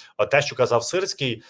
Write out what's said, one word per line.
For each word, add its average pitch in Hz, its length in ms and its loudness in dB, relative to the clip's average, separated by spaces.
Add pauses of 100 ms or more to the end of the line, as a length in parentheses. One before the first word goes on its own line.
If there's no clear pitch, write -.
(180)
е, 104 80 2
те, 143 160 2
що - 140 -6
казав 117 280 2
Сирський, 139 640 -4